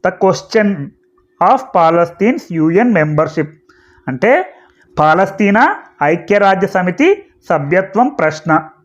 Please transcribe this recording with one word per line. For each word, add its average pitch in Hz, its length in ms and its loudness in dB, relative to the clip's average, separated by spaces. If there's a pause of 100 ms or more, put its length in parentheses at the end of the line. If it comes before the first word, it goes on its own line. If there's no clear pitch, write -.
The 180 180 -2
question 202 440 -2 (840)
of 254 80 2 (180)
Palestine's 170 680 0 (160)
U 156 60 2 (180)
N 247 120 0
membership 151 540 -2 (580)
అంటే 131 220 0 (720)
పాలస్తీనా 196 640 2 (480)
ఐక్యరాజ్య 190 540 0 (100)
సమితి 185 320 0 (420)
సభ్యత్వం 185 560 0 (120)
ప్రశ్న. 156 300 -4 (340)